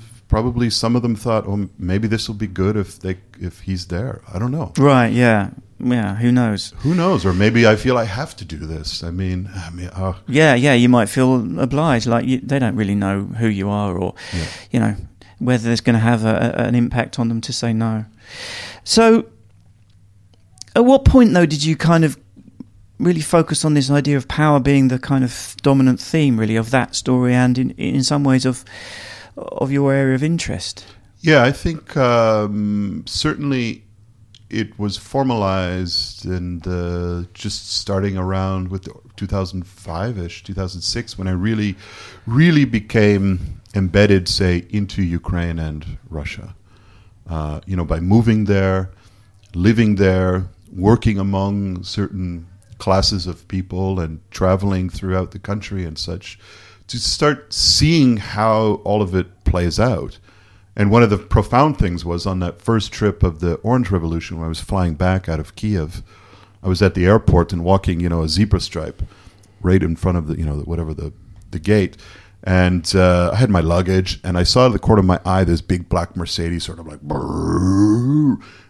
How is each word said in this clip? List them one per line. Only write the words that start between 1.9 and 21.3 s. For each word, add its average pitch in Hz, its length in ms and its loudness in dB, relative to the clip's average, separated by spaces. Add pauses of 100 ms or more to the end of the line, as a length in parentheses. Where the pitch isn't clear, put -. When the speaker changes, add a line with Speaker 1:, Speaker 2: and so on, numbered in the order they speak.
Speaker 1:
this 110 220 -2
will 110 60 -8
be 104 120 -6
good 95 300 -2
if 95 220 -6
they, 95 180 -6 (240)
if 90 180 -10
he's 92 280 -8
there." 101 340 -8 (120)
I 92 60 -8
don't 123 120 -2
know. 151 260 -6
Speaker 2:
Right, 131 340 6
yeah. 110 380 2 (320)
Yeah, 113 360 -2
who 120 160 2
knows? 110 460 0
Speaker 1:
Who 156 140 0
knows? 170 320 0
Or 95 80 2
maybe 113 320 4
I 107 120 6
feel 127 200 0
I 117 60 0
have 110 320 -8
to - 80 -18
do 80 140 -12
this. 78 440 -10
I 85 100 -8
mean, 92 440 -6
I 85 140 -12
mean, 87 260 -12
uh, 95 160 -4 (160)
Speaker 2:
Yeah, 147 260 4
yeah, 127 200 4
you 120 160 6
might 117 180 4
feel 127 500 0
obliged. 143 480 0
Like, 117 200 0
you, 131 180 -2
they 135 160 -2
don't 120 160 0
really 101 200 0
know 98 280 -2 (160)
who 113 80 0
you 101 220 -2
are 104 280 -2
or, 92 160 -4 (220)
Speaker 1:
Yeah. 82 100 -4 (260)
Speaker 2:
you 123 100 0
know, 107 140 0 (420)
whether 120 260 0
there's 117 160 0
gonna 117 200 2
have 113 260 2
a, 110 320 0
a, 117 100 0
an 123 80 0
impact 120 420 0
on 117 120 -2
them 117 100 -4
to 117 140 -8
say 117 180 -2
no. 110 320 -2 (800)
So, 226 440 4 (1500)
at 233 100 6
what 269 200 6
point, 240 280 8